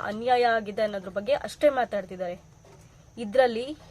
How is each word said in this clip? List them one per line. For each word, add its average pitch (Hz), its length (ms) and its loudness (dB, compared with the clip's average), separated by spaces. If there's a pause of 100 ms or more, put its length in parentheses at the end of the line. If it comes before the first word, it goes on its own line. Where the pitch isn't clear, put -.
ಅನ್ಯಾಯ 240 400 2
ಆಗಿದೆ 220 380 0
ಅನ್ನೋದ್ರ 202 280 -4
ಬಗ್ಗೆ 208 240 -2
ಅಷ್ಟೇ 294 360 2
ಮಾತಾಡ್ತಿದ್ದಾರೆ. 190 720 -2 (760)
ಇದ್ರಲ್ಲಿ 240 600 0 (140)